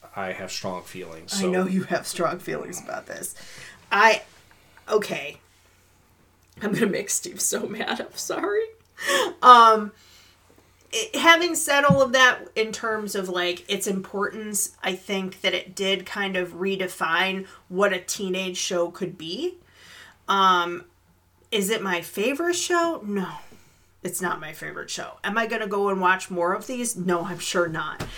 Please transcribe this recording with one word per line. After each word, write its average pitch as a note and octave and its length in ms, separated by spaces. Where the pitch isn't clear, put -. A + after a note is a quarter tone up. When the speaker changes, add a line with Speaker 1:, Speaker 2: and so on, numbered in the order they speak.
Speaker 1:
I F#2+ 180
have F#2 180
strong F#2 320
feelings, E2 500
Speaker 2:
I G3 80
Speaker 1:
so. F3+ 80
Speaker 2:
know F#3 160
you F#3 180
have - 220
strong E3 340
feelings E3 420
about - 260
this. - 260
I, G#3+ 300
okay. D3 480
I'm G#3+ 120
gonna A3+ 140
make - 220
Steve - 320
so - 240
mad. A3+ 360
I'm - 140
sorry. G#4 480
Um, A3+ 500
it, A3+ 240
having E4 380
said C#4+ 280
all C#4 180
of B3 120
that C4 260
in A3 160
terms G#3+ 440
of, F#3+ 120
like, F3 420
its G3 180
importance, G3+ 920
I F#3+ 140
think F#3+ 460
that F#3 120
it F3+ 220
did F#3+ 300
kind F#3+ 320
of F3 160
redefine F#3 920
what G3 240
a F3+ 80
teenage F#3 580
show E3+ 320
could F3 280
be. A3 380
Um, F#3 560
is G3+ 180
it A3 120
my F3 200
favorite C#4+ 540
show? E4+ 500
No. G3+ 220
It's F3+ 180
not F3 180
my D#3 140
favorite D3+ 360
show. - 240
Am G3 140
I A3+ 100
gonna A3 200
go G3+ 220
and F#3+ 100
watch F#3 300
more F3 240
of G#3 140
these? B3 280
No, F3 300
I'm F3 140
sure F3 280
not. D#3+ 380